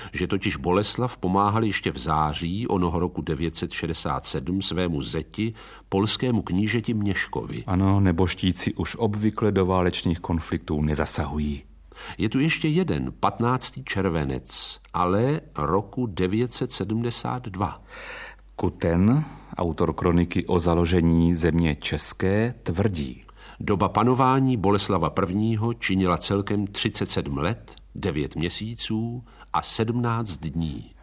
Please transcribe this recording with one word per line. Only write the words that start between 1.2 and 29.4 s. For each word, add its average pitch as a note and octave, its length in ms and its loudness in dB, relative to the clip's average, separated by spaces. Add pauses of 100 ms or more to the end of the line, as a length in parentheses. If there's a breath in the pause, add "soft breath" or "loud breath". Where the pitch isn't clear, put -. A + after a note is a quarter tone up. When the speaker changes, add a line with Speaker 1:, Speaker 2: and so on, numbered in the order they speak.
Speaker 1:
ještě F#2+ 280 0
v - 60 -10
září D#2+ 680 0
onoho F2 320 2
roku F2 220 -2
devět D#2+ 340 -2
set E2 160 -4
šedesát D#2+ 540 -4
sedm F2 360 -2
svému E2+ 400 0
zeti, F#2 520 -4 (360 loud breath)
polskému G#2+ 520 2
knížeti G#2+ 520 0
Měškovi. - 760 -4
Speaker 2:
Ano, F#2+ 320 4
neboštíci F#2 720 2
už - 220 -4
obvykle G#2+ 560 0
do F#2+ 140 4
válečných F2+ 540 2
konfliktů D#2+ 640 -2
nezasahují. D2 840 -2 (540 loud breath)
Speaker 1:
Je G#2 120 0
tu C3 100 0
ještě D#3 280 0
jeden, B2 520 0
patnáctý B2 640 0
červenec, D#2+ 960 -2 (140)
ale G#2 480 2 (160)
roku F#2+ 480 -2
devět G#2 480 0
set B2 180 -4
sedmdesát A#2 760 -4
dva. F#2 360 -4 (720 loud breath)
Speaker 2:
Kuten, F#2+ 680 4 (320 loud breath)
autor E2 360 0
kroniky F2 520 2
o F#2 140 2
založení E2+ 760 4
země E2 400 2
české, G2+ 880 -2
tvrdí: E2 600 -2 (360 loud breath)
Speaker 1:
Doba G2+ 300 2
panování B2+ 680 4
Boleslava G2 520 2
prvního G#2+ 640 0
činila F#2+ 440 2
celkem G2+ 500 0
třicet - 420 -4
sedm D2 280 -4
let, F2+ 380 -4 (200)
devět D2+ 400 -4
měsíců A2+ 880 -4 (300 loud breath)